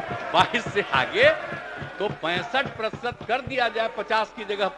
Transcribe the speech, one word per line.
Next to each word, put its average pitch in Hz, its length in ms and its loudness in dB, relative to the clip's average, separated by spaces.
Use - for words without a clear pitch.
बाईस 180 420 2
से 196 80 2
आगे 180 360 4
तो 202 100 0
पैंसठ 180 440 0
प्रतिशत 226 420 -4
कर 247 120 2
दिया 247 280 0
जाए 220 200 0
पचास 220 480 0
की 220 80 -8
जगह 196 340 0